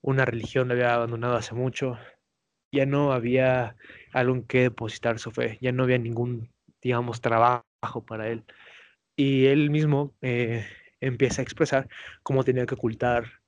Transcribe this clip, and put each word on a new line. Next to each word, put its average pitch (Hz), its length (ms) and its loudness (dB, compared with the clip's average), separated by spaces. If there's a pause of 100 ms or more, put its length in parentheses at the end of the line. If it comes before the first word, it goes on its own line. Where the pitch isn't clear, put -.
una 135 240 0
religión 117 420 -2
la 123 80 0
había 120 180 2
abandonado 117 440 -2
hace 113 180 -6
mucho, 123 420 -4 (720)
ya 139 140 2
no 143 280 2
había 127 640 0 (380)
algo 127 220 2
en 120 80 -4
que 127 200 2
depositar 117 540 -2
su 113 140 -10
fe, 110 300 -4
ya 127 100 -2
no 127 120 0
había 127 140 2
ningún, 120 540 -4 (300)
digamos, 120 400 -2
trabajo 117 420 2 (420)
para 110 240 -8
él. 113 140 -6 (720)
Y 135 320 4
él 147 240 4
mismo, 147 500 2
eh, 120 460 -2 (320)
empieza 131 420 0
a - 20 -2
expresar 139 440 0 (360)
cómo 131 200 2
tenía 127 220 2
que - 100 -6
ocultar 120 500 -2 (220)